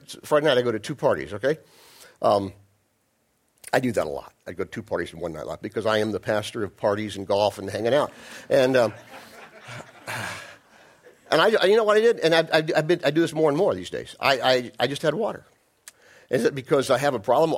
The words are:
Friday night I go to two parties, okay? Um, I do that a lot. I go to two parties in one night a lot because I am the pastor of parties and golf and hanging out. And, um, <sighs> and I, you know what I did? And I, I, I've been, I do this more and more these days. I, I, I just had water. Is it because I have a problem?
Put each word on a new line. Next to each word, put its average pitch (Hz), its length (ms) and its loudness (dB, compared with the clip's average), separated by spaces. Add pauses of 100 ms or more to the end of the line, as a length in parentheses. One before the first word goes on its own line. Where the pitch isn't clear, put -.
(240)
Friday 151 240 2
night 135 100 4
I 123 40 6
go 123 100 0
to 110 80 -4
two 131 160 -8
parties, 90 380 -2
okay? 135 240 -2 (640)
Um, 101 320 0 (1200)
I 131 60 2
do 127 120 -2
that 90 160 -2
a - 20 -8
lot. 69 240 -10 (140)
I 92 60 -14
go 90 100 -8
to 85 60 -8
two 113 140 -12
parties 85 300 -6
in 82 60 -16
one 82 140 -8
night 76 100 -12
a 53 40 -10
lot 78 140 -10
because 107 240 -8
I 110 120 0
am 107 140 -2
the 98 80 -6
pastor 107 440 -4
of - 140 -10
parties 104 400 -2
and 95 100 -10
golf 101 320 0
and 98 100 -8
hanging 110 240 -2
out. 139 180 0 (380)
And, 131 280 4
um, 110 160 2 (1120)
<sighs> - 1200 -14
and 151 100 4
I, 208 240 4
you 202 100 4
know 226 80 4
what 208 140 4
I 214 40 4
did? 233 180 2
And 165 140 2
I, 165 60 6 (140)
I, 156 100 4 (140)
I've 156 100 2
been, 175 160 2
I 143 80 2
do 151 80 0
this 160 140 0
more 156 160 2
and 143 80 0
more 165 180 2
these 92 140 -10
days. - 300 -10
I, 131 200 2
I, 123 320 2 (100)
I 123 60 2
just 143 140 -8
had 151 120 0
water. - 320 -6 (840)
Is 120 160 0
it - 100 0
because 135 340 0
I 127 80 4
have 143 160 0
a 120 60 -4
problem? 143 380 2